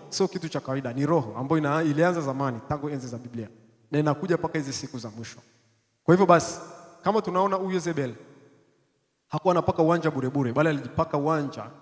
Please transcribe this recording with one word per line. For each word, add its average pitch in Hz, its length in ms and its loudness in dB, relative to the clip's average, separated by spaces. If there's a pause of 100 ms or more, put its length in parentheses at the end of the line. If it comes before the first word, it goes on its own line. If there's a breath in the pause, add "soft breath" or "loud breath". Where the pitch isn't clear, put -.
sio 190 200 0
kitu 165 200 -8
cha 147 120 -4
kawaida, 131 320 -4
ni 135 140 -2
roho 139 320 0
ambayo 139 200 0
ina, 151 240 0
ilianza 165 380 2
zamani, 135 480 -4
tangu 147 220 -4
enzi 131 180 -8
za 117 100 -10
Biblia. 117 300 -12 (420)
Na 143 80 0
inakuja 151 380 2
mpaka 160 220 -2
hizi 135 140 -6
siku 131 260 -10
za 110 120 -12
mwisho. 113 280 -14 (680)
Kwa 160 100 8
hivyo 190 120 6
basi, 170 340 4 (420)
kama 208 200 2
tunaona 190 340 0
huyu 190 140 -2
Yezebel 156 440 -2 (1120)
hakuwa 180 260 2
anapaka 170 280 2
uwanja 165 280 4
bure 131 200 -2
bure, 135 220 0
bali 151 160 4
alijipaka 147 500 -2
uwanja 143 460 -2 (180)